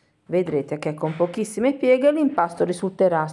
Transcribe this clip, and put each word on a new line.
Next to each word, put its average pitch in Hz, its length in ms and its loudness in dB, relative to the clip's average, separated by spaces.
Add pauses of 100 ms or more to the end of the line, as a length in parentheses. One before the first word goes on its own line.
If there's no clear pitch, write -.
(260)
Vedrete 156 520 -2
che 151 160 -4
con 156 220 -4
pochissime 214 580 -2
pieghe 262 380 4
l'impasto 269 520 0
risulterà 175 680 0